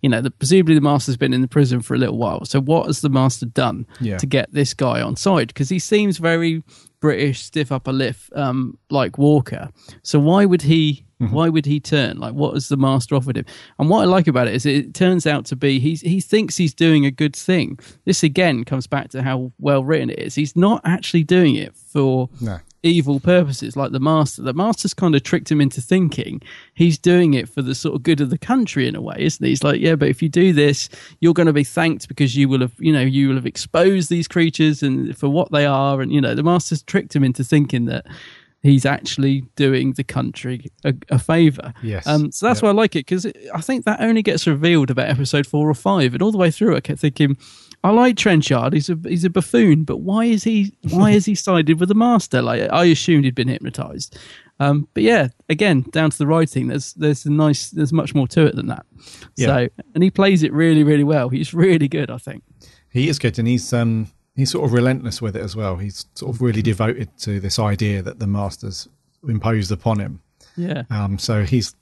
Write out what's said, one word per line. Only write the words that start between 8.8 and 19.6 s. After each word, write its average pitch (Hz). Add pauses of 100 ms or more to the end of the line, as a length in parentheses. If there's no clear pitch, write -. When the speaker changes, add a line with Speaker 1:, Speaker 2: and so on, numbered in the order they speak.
Speaker 1:
like 135
Walker. 147 (340)
So -
why 175
would 180
he, 151 (140)
Speaker 2:
Mm-hmm. 113
Speaker 1:
why 165
would 156
he 147
turn? 139
Like, 117
what 143
has -
the 143
Master 135
offered 131
him? - (340)
And 151
what 208
I 196
like 180
about 123
it 101
is 120
it 143
turns 185
out 147
to 139
be, 135
he's, 156
he 180
thinks 214
he's 165
doing 156
a 139
good 143
thing. 160 (260)
This 185
again 147
comes 131
back -
to 131
how 127
well 139